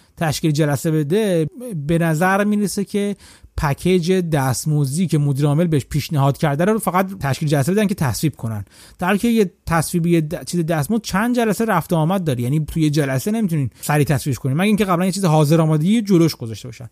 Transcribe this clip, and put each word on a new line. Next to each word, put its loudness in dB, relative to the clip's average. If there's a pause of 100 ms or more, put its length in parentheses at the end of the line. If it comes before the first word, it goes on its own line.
(160)
تشکیل 0
جلسه 0
بده، 0 (380)
به 2
نظر 2
می‌رسه -2
که -4 (400)
پکیج 0
دستمزدی 0
که 0
مدیر 2
عامل 2
بهش 0
پیشنهاد 0
کرده 0
رو 2
فقط -2
تشکیل -2
جلسه 2
بدن 2
که -2
تصویب -2
کنن، -8 (340)
در -4
حالی 2
که 0
یه 0 (140)
تصویب، 0
یه 2
د-، -8
چیز -4
دستمزد -2
چند -2
جلسه 0
رفت 0
و 2
آمد 0
داره، -2
یعنی 0
توی -4
یه 2
جلسه 0
نمیتونین -2 (100)
سریع 2
تصویبش -2
کنین -2
مگه 0
اینکه 2
قبلاً 0
یه 0
چیز -4
حاضر 4
آماده‌ای 2
جلوش 4
گذاشته -10
باشن. -16